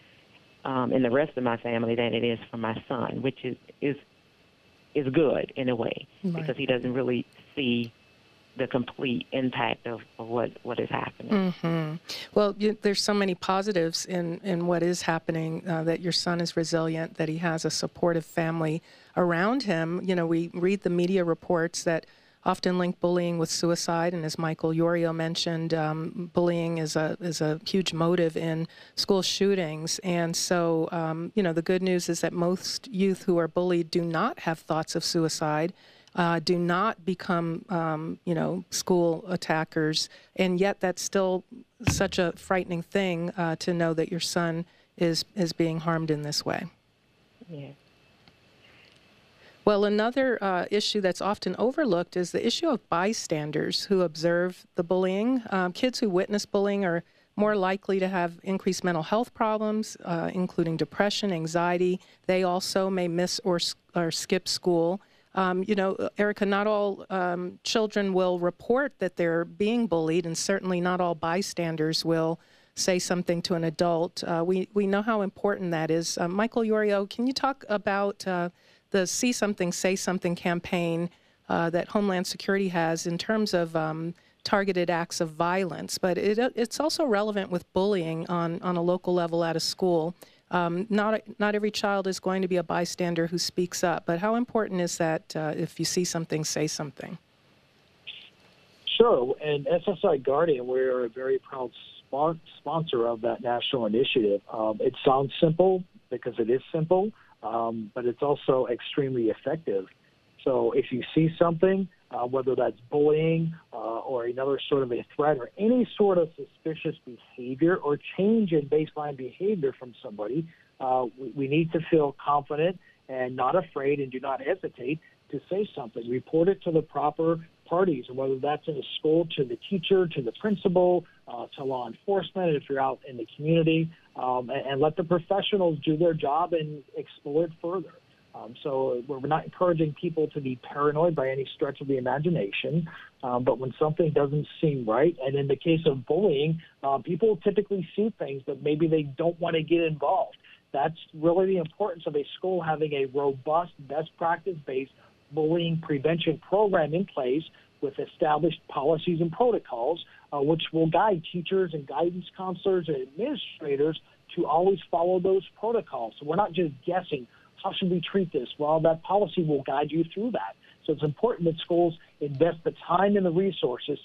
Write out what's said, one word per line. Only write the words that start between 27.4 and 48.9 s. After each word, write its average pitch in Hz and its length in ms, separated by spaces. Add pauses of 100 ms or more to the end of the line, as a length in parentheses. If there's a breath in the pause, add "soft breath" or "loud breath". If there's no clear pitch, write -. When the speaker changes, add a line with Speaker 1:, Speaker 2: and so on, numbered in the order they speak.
Speaker 2:
a 156 260
huge 185 260
motive 165 420
in 165 320 (280 loud breath)
school 196 260
shootings. 165 800
And 170 360
so, 165 560
um, 165 440
you 208 80
know, 165 100
the 165 80
good 185 220
news 180 260
is 170 120
that 165 120
most 180 540
youth 190 360
who 175 140
are 165 100
bullied 175 440
do 170 100
not 165 380
have 165 200
thoughts 160 360
of 165 80
suicide, 160 720 (420 soft breath)
uh, 170 240
do 175 180
not 175 480
become, 170 640
um, 165 540
you 175 100
know, 160 360
school 170 580
attackers, 156 800 (280 loud breath)
and 185 240
yet 196 200
that's 180 220
still 185 420 (460)
such - 280
a 170 200
frightening 185 440
thing, 175 560
uh, 165 200
to - 160
know 165 200
that 160 160
your 165 120
son 170 440 (300 soft breath)
is, 165 300 (100)
is 170 180
being 160 280
harmed 160 280
in 147 140
this 147 200
way. - 220 (800)
Speaker 1:
Yeah. 143 240 (1900 soft breath)